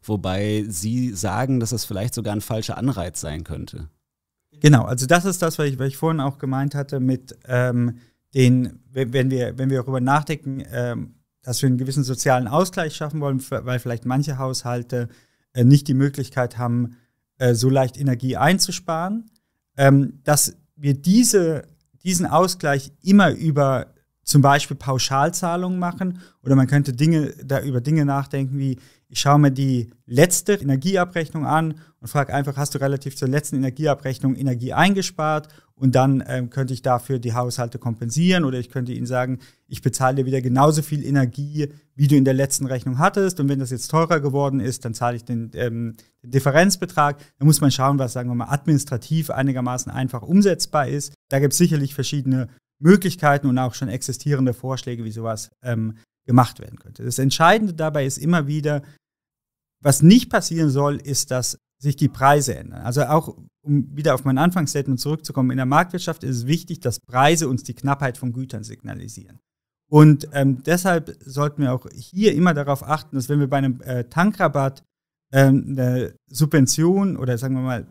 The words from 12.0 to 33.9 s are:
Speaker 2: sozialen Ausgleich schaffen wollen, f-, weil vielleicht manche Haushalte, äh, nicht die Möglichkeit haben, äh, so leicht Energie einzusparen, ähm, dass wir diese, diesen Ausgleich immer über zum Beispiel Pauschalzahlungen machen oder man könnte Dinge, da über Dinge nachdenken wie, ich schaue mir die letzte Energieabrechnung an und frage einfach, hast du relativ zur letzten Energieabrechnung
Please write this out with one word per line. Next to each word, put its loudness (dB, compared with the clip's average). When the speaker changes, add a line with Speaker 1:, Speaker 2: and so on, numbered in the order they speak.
Speaker 2:
sozialen 0
Ausgleich -2
schaffen -8
wollen, -2
f-, -6
weil -4
vielleicht -8
manche -2
Haushalte, -6
äh, 2
nicht 8
die 0
Möglichkeit -2
haben, -4
äh, 4
so 2
leicht 0
Energie -2
einzusparen, -2
ähm, 4
dass 0
wir -2
diese, 2
diesen -2
Ausgleich 0
immer 6
über 0
zum 4
Beispiel 4
Pauschalzahlungen -2
machen -6
oder 2
man 4
könnte 0
Dinge, 0
da -4
über -4
Dinge 0
nachdenken -4
wie, -4
ich -8
schaue 6
mir 6
die -2
letzte 2
Energieabrechnung -2
an 0
und -16
frage -2
einfach, -4
hast -4
du -4
relativ -4
zur -4
letzten -2
Energieabrechnung -2